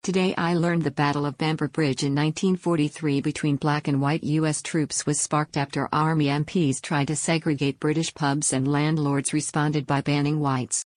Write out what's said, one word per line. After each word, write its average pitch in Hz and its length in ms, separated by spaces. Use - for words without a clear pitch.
Today 190 340
I 170 160
learned 170 300
the 147 80
Battle 143 340
of 143 120
Bamber 156 300
Bridge 143 380
in 139 80
nineteen 156 420
forty-three 151 640
between 143 380
black 147 320
and 139 100
white 143 240
U 156 220
S 151 160
troops - 440
was 147 140
sparked - 380
after 139 340
Army 156 380
M 147 160
Ps 147 340
tried 143 300
to 151 80
segregate 147 640
British 156 320
pubs 143 400
and 131 120
landlords 143 680
responded 151 520
by 143 140
banning 143 400
whites. 131 460